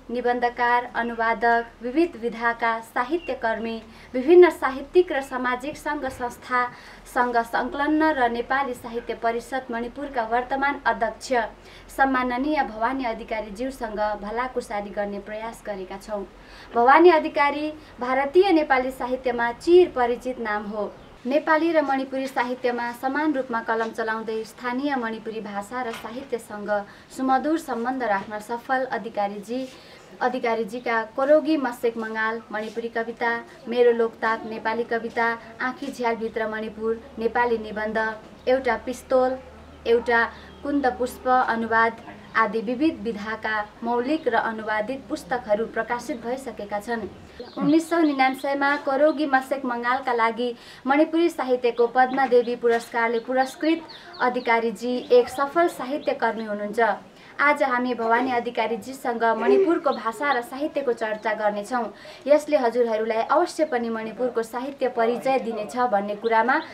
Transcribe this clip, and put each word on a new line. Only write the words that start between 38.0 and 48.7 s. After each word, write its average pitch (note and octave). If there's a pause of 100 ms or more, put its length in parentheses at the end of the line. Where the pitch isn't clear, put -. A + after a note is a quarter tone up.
एउटा B3+
पिस्तोल, B3+ (500)
एउटा A#3 (380)
कुन्द C#4+
पुष्प B3
अनुवाद A3+ (340)
आदि A3
विविध A#3+
विधाका G#3+ (140)
मौलिक A#3+
र A#3
अनुवादित A3
पुस्तकहरू A#3+
प्रकाशित A3+
भइसकेका A3+
छन्। A3+ (560)
उन्नाइस D#4
सौ E4+
निनान्सयमा C#4